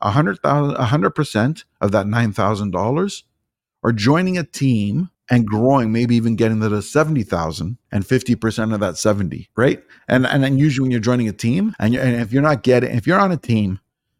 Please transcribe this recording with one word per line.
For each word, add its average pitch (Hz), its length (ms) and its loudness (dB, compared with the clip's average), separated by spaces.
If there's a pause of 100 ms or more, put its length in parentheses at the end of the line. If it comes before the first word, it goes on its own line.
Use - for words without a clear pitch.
A 101 100 0
hundred 165 320 0
thousand, 143 320 0
a 127 100 -2
hundred 151 260 0
percent 139 520 -2 (160)
of 101 140 0
that 101 140 2
nine 110 260 0
thousand 104 380 -2
dollars, 131 520 -2 (580)
or 120 120 2
joining 160 440 2
a 165 60 -4
team 127 680 -2 (220)
and 120 160 2
growing, 113 460 2
maybe 120 240 2
even 113 180 0
getting 110 240 0
to 110 80 0
the 104 140 -2
seventy 151 420 -2
thousand 85 540 -4 (140)
and 98 140 -2
fifty 123 300 0
percent 110 380 -4
of 101 80 -4
that 92 160 -4
seventy, 101 580 -2
right? - 260 0 (280)
And, 127 180 2
and 139 160 2
then 135 160 2
usually 139 240 2
when 127 80 0
you're 120 80 0
joining 117 300 0
a 95 40 -6
team, 180 460 -2
and 113 140 0
you're, 131 100 -2
and 120 140 0
if 117 160 -6
you're 139 100 2
not 151 200 0
getting, 123 320 2
if 117 120 -2
you're 180 120 2
on 190 120 2
a 160 60 -2
team 104 420 -2 (400)